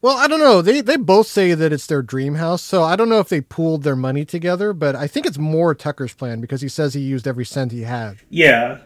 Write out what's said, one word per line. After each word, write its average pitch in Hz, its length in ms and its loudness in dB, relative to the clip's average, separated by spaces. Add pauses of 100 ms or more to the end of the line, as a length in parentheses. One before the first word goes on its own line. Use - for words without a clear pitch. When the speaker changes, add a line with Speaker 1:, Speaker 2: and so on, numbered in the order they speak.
Speaker 1:
Well, 269 140 2
I 277 120 2
don't 311 120 2
know. 247 220 6
They, 226 180 4
they 262 160 0
both 208 320 4
say 185 280 2
that 156 180 0
it's 143 140 -6
their 147 140 0
dream 135 340 -4
house, 165 260 -2
so 180 220 0
I 165 120 2
don't 226 140 2
know 165 100 4
if - 80 0
they 160 140 -2
pooled 160 420 -4
their 139 140 0
money 131 260 -2
together, 180 480 -2
but 151 240 -2
I 143 120 -6
think - 180 -4
it's 180 120 -4
more 156 380 0
Tucker's 143 380 -8
plan, 117 260 -8
because 120 220 -6
he 139 80 -8
says 143 240 -4
he 143 80 -6
used 135 260 -4
every 123 180 -6
cent 127 280 -6
he 120 80 -10
had. 113 360 -8 (120)
Speaker 2:
Yeah. 120 560 4